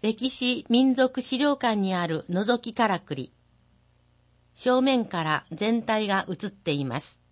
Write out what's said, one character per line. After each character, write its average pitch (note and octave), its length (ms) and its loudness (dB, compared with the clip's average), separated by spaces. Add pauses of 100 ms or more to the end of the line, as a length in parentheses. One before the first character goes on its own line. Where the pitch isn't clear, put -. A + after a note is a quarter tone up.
歴 A3 260 -2
史 B3 400 -2
民 B3+ 260 4
俗 B3+ 280 2
資 B3+ 160 -4
料 C#4+ 160 4
館 A#3 220 0
に F#3+ 180 0
あ F3 100 0
る D#3+ 240 -4
覗 G3+ 300 0
き A#3 160 -10
か A3+ 140 2
ら F#3 100 0
く - 160 -8
り。 C3 180 -10 (1200)
正 B3+ 260 2
面 C4 240 4
か E3+ 180 -4
ら D#3 300 -2
全 A3 320 -2
体 G#3+ 240 0
が G3 180 0
写 F#3+ 220 -6
っ - 20 -8
て - 220 -6
い C#3+ 120 -2
ま B2+ 140 -4
す。 - 340 -16